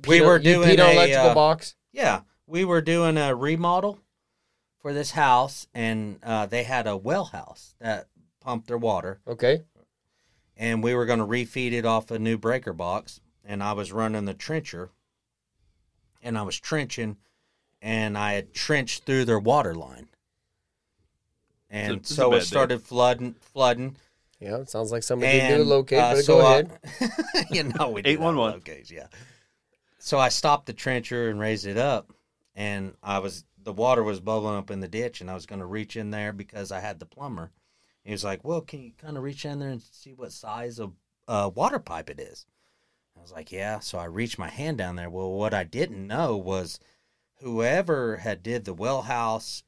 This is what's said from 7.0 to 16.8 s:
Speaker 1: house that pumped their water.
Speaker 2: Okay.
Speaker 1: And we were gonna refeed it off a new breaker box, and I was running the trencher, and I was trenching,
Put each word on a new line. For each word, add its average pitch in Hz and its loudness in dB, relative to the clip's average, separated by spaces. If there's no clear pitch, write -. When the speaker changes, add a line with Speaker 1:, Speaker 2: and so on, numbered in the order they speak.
Speaker 1:
house - -18
that 110 -6
pumped 117 -8
their 120 -4
water. 98 -2
Speaker 2:
Okay. 127 2
Speaker 1:
And 113 -2
we 120 0
were 123 0
gonna 113 0
refeed 120 -4
it 117 -2
off 113 0
a 113 -6
new 113 0
breaker 113 -4
box, 90 -8
and 101 -8
I 104 -4
was 98 -8
running 110 -4
the 98 -6
trencher, 151 -10
and 117 -6
I 104 -4
was 95 -8
trenching, 120 -6